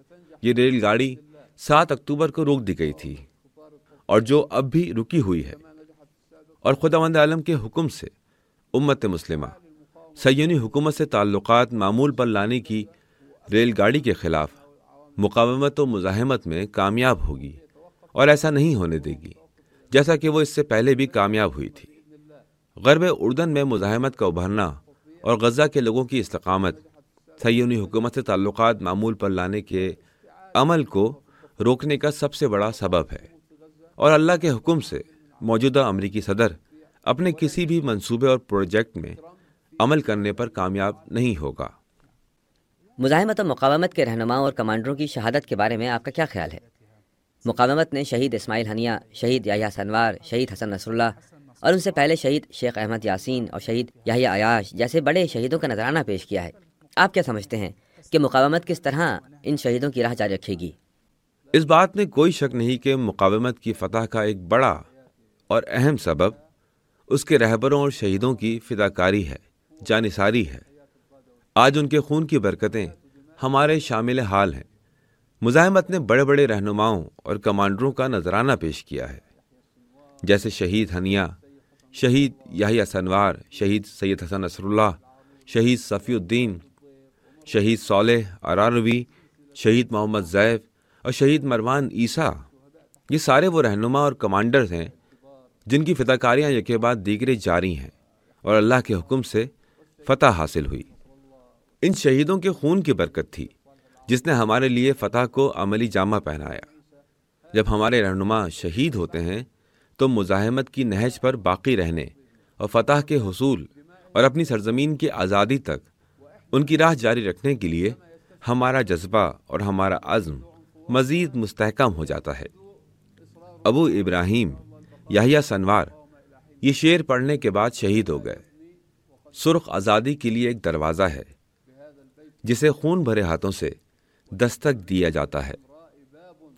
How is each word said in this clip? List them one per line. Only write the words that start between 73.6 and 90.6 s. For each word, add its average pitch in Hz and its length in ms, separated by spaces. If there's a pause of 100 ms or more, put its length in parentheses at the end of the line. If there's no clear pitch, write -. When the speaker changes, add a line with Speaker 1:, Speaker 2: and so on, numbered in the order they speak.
Speaker 1:
شامل 123 380
حال 98 360
ہیں۔ 65 80 (800)
مزاحمت 175 480
نے 185 80
بڑے 127 260
بڑے 143 220
رہنماؤں 104 580 (120)
اور - 200
کمانڈروں 101 560
کا 131 160
نذرانہ 104 520
پیش 78 240
کیا 65 280
ہے، 65 60 (1040)
جیسے 101 280
شہید 98 440
ہنیا، 95 340 (640)
شہید 131 400 (180)
یحییٰ 104 340
سنوار، 95 500 (160)
شہید 101 360
سید 95 360
حسن 95 180
نصراللہ، 98 500 (560)
شہید 120 320
صفی 107 360
الدین، 107 440 (880)
شہید 110 320
صالح 113 420 (220)
اراروی، 117 640 (500)
شہید 117 380
محمد 107 280
زیف 101 400 (420)